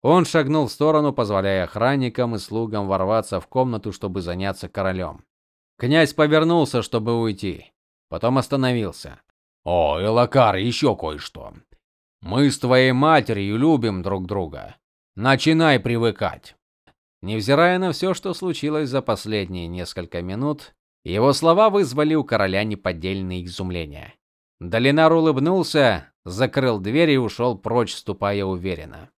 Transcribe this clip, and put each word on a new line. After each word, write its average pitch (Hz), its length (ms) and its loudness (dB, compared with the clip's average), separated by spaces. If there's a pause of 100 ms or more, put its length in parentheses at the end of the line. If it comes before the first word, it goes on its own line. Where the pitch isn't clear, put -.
Он 165 220 4
шагнул 151 440 0
в - 40 -8
сторону, 151 400 2
позволяя 98 540 0
охранникам 120 680 -2
и 98 40 -6
слугам 107 480 -4
ворваться 95 520 0
в - 80 -12
комнату, 120 440 -2
чтобы 95 300 -6
заняться 92 480 -6
королем. 92 560 -6 (520)
Князь 147 360 2
повернулся, 156 680 2
чтобы 117 380 -2
уйти, 101 540 -6 (340)
потом 117 300 0
остановился. 120 840 -2 (520)
О, 82 300 2
Элакар, 117 540 4
еще 117 400 0
кое-что. - 580 -12 (680)
Мы 127 280 2
с - 80 -2
твоей 127 340 4
матерью 120 680 2
любим 117 440 2
друг 95 240 -4
друга. 90 520 -8 (380)
Начинай 135 640 2
привыкать. 113 760 -2 (680)
Невзирая 139 560 2
на 185 140 0
все, 185 240 -2
что 185 180 -6
случилось 151 560 -4
за 131 140 -2
последние 95 640 -4
несколько 87 560 -8
минут, 131 500 -6 (300)
его 113 300 2
слова 175 360 4
вызвали 151 460 0
у 147 80 2
короля 101 400 0
неподдельное 92 800 -4
изумление. 87 720 -10 (440)
Долинар 139 540 4
улыбнулся, 151 1000 2 (120)
закрыл 120 540 0
дверь 143 320 2
и 135 60 4
ушел 120 380 0
прочь, 113 380 -2
ступая 101 520 -4
уверенно. 90 720 -6